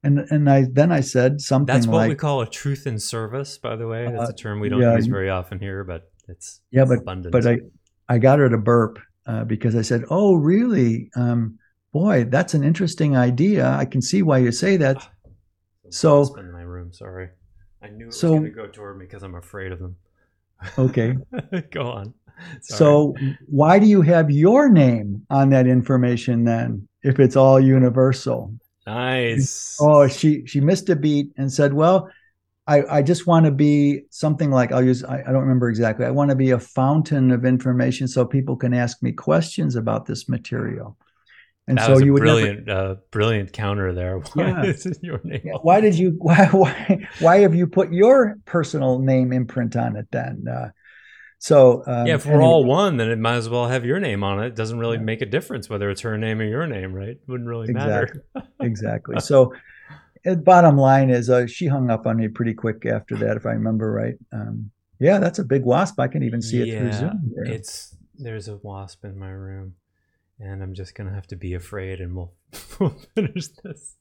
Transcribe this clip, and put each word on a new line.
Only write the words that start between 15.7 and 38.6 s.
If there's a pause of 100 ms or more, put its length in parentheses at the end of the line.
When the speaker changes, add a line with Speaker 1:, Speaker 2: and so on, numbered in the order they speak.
Speaker 1:
So
Speaker 2:
wasp
in
my
room,
sorry. (540)
I
knew
it
Speaker 1:
so
Speaker 2:
was
gonna
go
toward
me
'cause
I'm
afraid
of
them. (840)
Speaker 1:
Okay. (280)
Speaker 2:
<laughs>
Go
on. (480)
Sorry.
Speaker 1:
So (320)
why
do
you
have
your
name
on
that
information
then, (160)
if
it's
all
universal? (320)
Speaker 2:
Nice.
Speaker 1:
Oh,
she,
she
missed
a
beat
and
said,
"Well, (560)
I, (140)
I
just
wanna
be
something
like,"
I'll
use,
I,
I
don't
remember
exactly.
"I
wanna
be
a
fountain
of
information
so
people
can